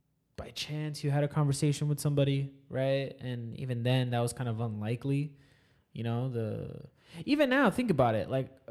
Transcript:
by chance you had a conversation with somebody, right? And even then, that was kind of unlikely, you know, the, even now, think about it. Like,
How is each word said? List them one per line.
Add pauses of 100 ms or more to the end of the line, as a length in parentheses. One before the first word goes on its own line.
(360)
by
chance
you
had
a
conversation
with
somebody, (160)
right?
And
even
then,
that
was
kind
of
unlikely, (600)
you
know,
the, (440)
even
now,
think
about
it.
Like, (220)